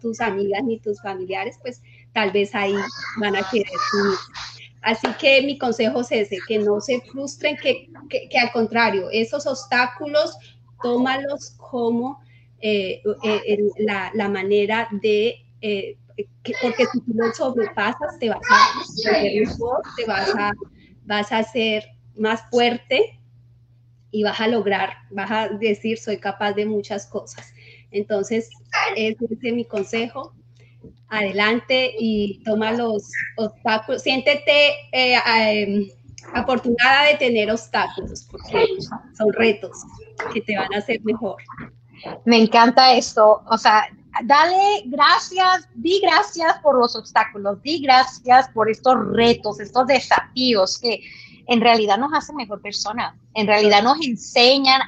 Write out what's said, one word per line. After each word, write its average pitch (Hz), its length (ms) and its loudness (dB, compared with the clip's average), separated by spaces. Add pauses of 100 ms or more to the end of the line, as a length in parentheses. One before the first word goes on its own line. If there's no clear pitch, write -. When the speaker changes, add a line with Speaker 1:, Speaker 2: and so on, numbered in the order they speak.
Speaker 1:
tus 226 200 -6
amigas 202 440 -2
ni 226 140 -4
tus 208 220 -8
familiares, 190 640 -10
pues 247 180 -14 (320)
tal 208 200 -2
vez 202 220 -2
ahí 202 200 -2 (440)
van 208 180 -2
a 392 140 -4
querer 320 160 -2 (240)
subirse. 403 320 -2 (600)
Así 226 240 -2 (120)
que 269 240 4
mi 277 160 -4
consejo 240 440 -2
es 240 100 -8
ese, 208 340 -2
que 220 120 -2
no 208 220 0
se 247 200 -2 (100)
frustren, 285 460 -6
que, - 320 -4 (220)
que, - 180 -6
que 277 100 -2
al 233 140 0
contrario, 220 580 0
esos 226 360 -4
obstáculos, 294 920 -2 (460)
tómalos 262 720 -4
como... 240 640 -4 (400)
Eh, 202 400 -4 (220)
eh, 214 240 -2
el, 208 320 0
la, 202 360 -4
la 208 140 -2
manera 202 600 -2
de, 214 460 0 (260)
eh, 208 340 -6 (460)
que, - 180 -8
porque 240 320 0
si 247 80 -4
tú 240 140 -6
lo 226 180 0
sobrepasas, 240 840 -4
te 233 100 -4
vas 208 120 -4 (100)
a - 300 4
hacer 240 680 -2
mejor, 247 360 -4 (140)
te 240 80 -4
vas 202 300 -2
a, 202 180 -2 (520)
vas 208 280 -4
a 220 120 0
ser 220 400 -4 (320)
más 220 340 -2
fuerte 240 680 0 (920)
y 214 120 -2
vas 202 180 -2
a 220 80 0
lograr, 196 460 -2 (160)
vas 202 200 -8
a 214 180 -2
decir, 214 500 -4
"Soy 208 200 -6
capaz 208 340 -4
de 208 140 -2
muchas 202 400 -6
cosas". - 460 -14 (380)
Entonces, 208 600 -4 (460)
ese 220 200 -2 (260)
es 240 120 -4
mi 240 100 -4
consejo. 233 720 -6 (760)
Adelante 220 880 -2
y 214 460 -2
toma 220 280 -2
los 226 380 -4 (260)
obstáculos. 220 640 -2
Siéntete, 285 720 2 (200)
eh, 247 240 2 (100)
em, 208 600 0 (440)
afortunada 247 760 2
de 294 80 4
tener 233 340 0
obstáculos, - 800 -6
porque 440 360 0 (500)
son 214 180 2
retos 226 480 -2 (500)
que 226 80 -6
te 208 160 -6
van 190 180 -4
a 208 40 -4
hacer 220 260 -6
mejor. 214 320 -4 (880)
Speaker 2:
Me 233 180 6
encanta 240 520 8
esto. 214 560 4
O 226 80 2
sea, 214 280 4 (380)
dale 359 640 4
gracias, 359 880 2
di 339 260 0
gracias 339 640 2
por 277 160 4
los 233 180 2
obstáculos, 208 680 -4
di 302 180 -4
gracias 262 680 4
por 220 220 0
estos 254 240 2 (180)
retos, 233 480 2
estos 247 260 0
desafíos 240 920 2
que 233 220 -4 (460)
en 240 140 2
realidad 220 380 4
nos 285 160 -4
hacen 294 220 -4
mejor 208 260 -10
persona, 202 540 -8 (180)
en 214 120 -2
realidad 208 360 6
nos 269 220 4
enseñan 262 840 4